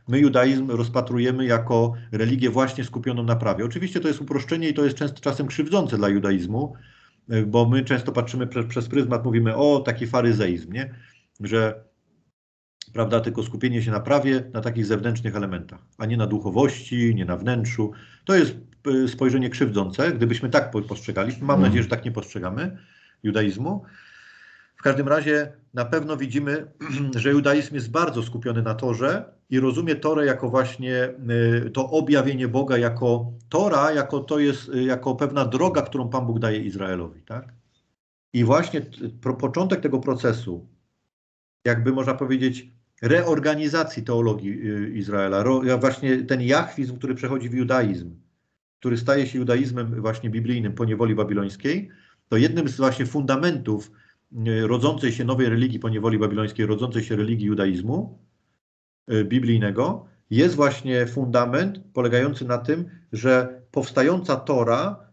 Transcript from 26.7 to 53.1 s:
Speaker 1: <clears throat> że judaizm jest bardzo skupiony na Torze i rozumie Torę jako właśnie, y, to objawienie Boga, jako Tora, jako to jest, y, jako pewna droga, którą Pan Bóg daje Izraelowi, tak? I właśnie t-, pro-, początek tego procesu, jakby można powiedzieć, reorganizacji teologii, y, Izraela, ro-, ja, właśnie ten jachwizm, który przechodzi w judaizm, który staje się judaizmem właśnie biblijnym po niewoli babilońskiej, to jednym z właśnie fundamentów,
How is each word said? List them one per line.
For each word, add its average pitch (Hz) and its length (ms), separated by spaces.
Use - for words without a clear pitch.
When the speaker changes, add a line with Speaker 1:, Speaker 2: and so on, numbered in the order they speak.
Speaker 1:
<clears throat> 135 260
że 127 140
judaizm 143 440
jest 117 160
bardzo 147 320
skupiony 117 400
na 113 120
Torze 123 500
i 131 100
rozumie 147 360
Torę 151 300
jako 127 240
właśnie, 127 580
y, - 40
to 131 200
objawienie 135 580
Boga, 131 300
jako 117 540
Tora, 156 440
jako 139 280
to 151 180
jest, 143 300
y, 127 140
jako 127 320
pewna 139 300
droga, 143 380
którą 127 260
Pan 127 180
Bóg 113 120
daje 110 200
Izraelowi, 92 640
tak? - 300
I 120 120
właśnie 151 360
t-, - 280
pro-, 127 140
początek 175 460
tego 131 200
procesu, 117 680
jakby 120 280
można 131 220
powiedzieć, 131 560
reorganizacji 151 1000
teologii, 110 680
y, 104 200
Izraela, 98 520
ro-, 131 220
ja, 127 120
właśnie 131 480
ten 131 180
jachwizm, 131 560
który 131 160
przechodzi 123 340
w 120 60
judaizm, 110 600
który 120 160
staje 135 280
się 127 120
judaizmem 120 640
właśnie 110 300
biblijnym 113 420
po 120 120
niewoli 110 300
babilońskiej, 101 720
to - 80
jednym 156 320
z - 80
właśnie 131 300
fundamentów, 135 840